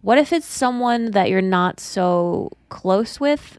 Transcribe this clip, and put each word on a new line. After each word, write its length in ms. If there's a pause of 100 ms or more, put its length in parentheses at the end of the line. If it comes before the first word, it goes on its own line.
What 180
if 140
it's 140
someone 640
that 180
you're 140
not 380
so 680 (180)
close 500
with 400